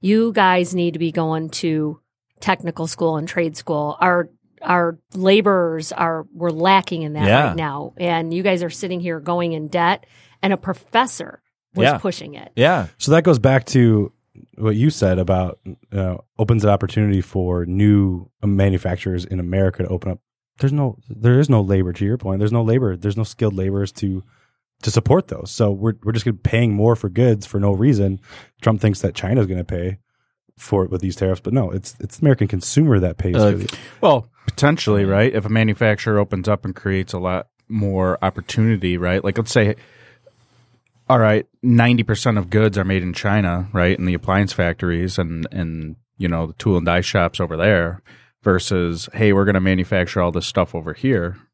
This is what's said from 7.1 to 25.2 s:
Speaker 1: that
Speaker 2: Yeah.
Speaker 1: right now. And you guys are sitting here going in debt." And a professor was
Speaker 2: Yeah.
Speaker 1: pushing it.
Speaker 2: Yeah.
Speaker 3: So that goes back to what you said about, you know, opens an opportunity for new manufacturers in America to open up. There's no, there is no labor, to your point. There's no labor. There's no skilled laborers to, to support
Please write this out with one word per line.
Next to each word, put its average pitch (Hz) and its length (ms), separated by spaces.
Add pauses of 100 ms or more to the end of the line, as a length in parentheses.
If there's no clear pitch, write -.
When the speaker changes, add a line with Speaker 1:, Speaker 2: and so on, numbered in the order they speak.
Speaker 1:
that 151 140
Speaker 2:
Yeah. 131 220
Speaker 1:
right 85 60
now. 147 420
And 165 360
you 180 100
guys 180 200
are 170 60
sitting 180 300
here 165 220
going 175 320
in 156 160
debt." 175 360 (380)
And 190 80
a 185 60
professor - 840 (320)
was 185 120
Speaker 2:
Yeah. 135 140
Speaker 1:
pushing 170 340
it. - 240
Speaker 2:
Yeah. 131 300 (100)
Speaker 3:
So - 140
that 165 120
goes 151 160
back 131 280
to 113 440 (460)
what 107 180
you 127 140
said 92 300
about, 92 460
you - 100 (160)
know, 92 320 (160)
opens 113 240
an 107 80
opportunity 101 500
for 90 440
new 95 640 (160)
manufacturers 95 840
in 92 140
America 92 440
to 87 60
open 92 220
up. - 80 (400)
There's 139 140
no, 139 240 (120)
there 120 300
is 147 100
no 113 120
labor, 95 320
to 98 120
your 113 120
point. 95 220
There's 104 120
no 117 120
labor. 113 320
There's 98 220
no 110 60
skilled 104 320
laborers 98 380
to, 95 300 (600)
to 110 80
support - 360